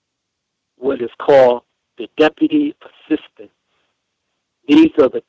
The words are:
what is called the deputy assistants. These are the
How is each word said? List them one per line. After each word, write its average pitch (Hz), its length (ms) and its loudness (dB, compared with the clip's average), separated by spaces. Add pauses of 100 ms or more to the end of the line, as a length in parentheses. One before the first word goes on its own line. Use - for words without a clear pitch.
(760)
what 127 240 -8
is 117 160 -8
called 127 460 2 (340)
the 113 200 -14
deputy 151 640 -2
assistants. - 720 -12 (1120)
These 160 300 4
are 131 120 2
the 120 200 -10